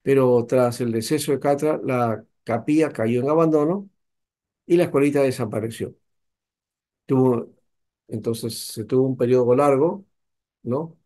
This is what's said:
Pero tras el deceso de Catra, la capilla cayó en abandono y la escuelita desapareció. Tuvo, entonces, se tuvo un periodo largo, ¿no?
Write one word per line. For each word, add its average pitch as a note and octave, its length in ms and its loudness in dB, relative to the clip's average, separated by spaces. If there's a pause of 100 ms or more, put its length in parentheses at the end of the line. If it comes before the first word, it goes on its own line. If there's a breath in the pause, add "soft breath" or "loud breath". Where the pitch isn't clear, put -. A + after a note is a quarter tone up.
Pero B2+ 440 4
tras B2 360 0
el A#2 100 -2
deceso C#3 400 -2
de C3 80 0
Catra, D3 440 0
la A#2+ 420 -2 (180)
capilla D3 480 0
cayó A#2+ 300 -2
en C#3 80 -2
abandono D#3+ 600 0 (760)
y E3+ 120 2
la E3+ 80 4
escuelita C#3+ 380 2
desapareció. A2+ 720 -4 (1080)
Tuvo, B2+ 480 2 (560)
entonces, A#2 480 -6 (100)
se A2 180 -12
tuvo C3 220 2
un C3 100 -4
periodo B2 380 2
largo, C#3+ 500 0 (580)
¿no? D3+ 420 -6